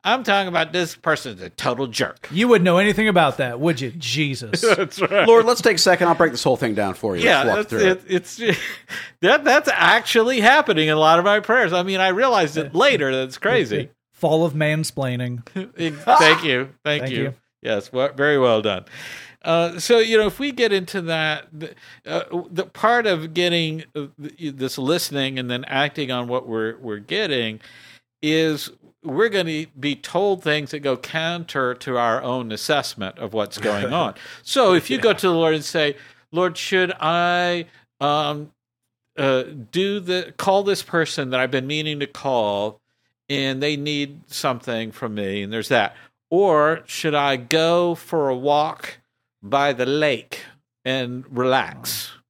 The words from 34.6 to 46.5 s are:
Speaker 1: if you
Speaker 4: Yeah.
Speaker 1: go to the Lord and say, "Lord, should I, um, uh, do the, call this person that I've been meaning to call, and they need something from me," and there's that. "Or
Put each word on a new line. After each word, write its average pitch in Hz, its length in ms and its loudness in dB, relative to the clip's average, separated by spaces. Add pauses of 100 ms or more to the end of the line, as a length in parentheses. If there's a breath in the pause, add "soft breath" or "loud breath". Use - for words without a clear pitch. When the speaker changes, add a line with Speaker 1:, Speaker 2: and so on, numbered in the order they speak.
Speaker 1:
if 170 160 2
you 262 80 -2
Speaker 4:
Yeah. - 60 -4
Speaker 1:
go 214 100 4
to - 140 0
the 175 60 4
Lord 165 220 2
and 151 80 -4
say, 147 320 -2 (380 soft breath)
"Lord, 175 240 0
should 185 420 0
I, 175 680 0 (340 soft breath)
um, 147 500 -2 (680)
uh, 135 260 0 (280)
do 196 300 -2
the, 175 340 -6
call 196 280 0
this 196 200 -2
person 156 460 -4
that 127 100 0
I've 127 120 0
been 131 160 -4
meaning 151 340 -6
to 139 60 -4
call, 107 760 -2 (480)
and 135 340 -4
they 147 140 -2
need 143 520 -6
something 117 600 -4
from 110 240 -8
me," 101 280 -4
and 101 80 -10
there's 110 180 -6
that. 110 260 2 (360 soft breath)
"Or 160 540 2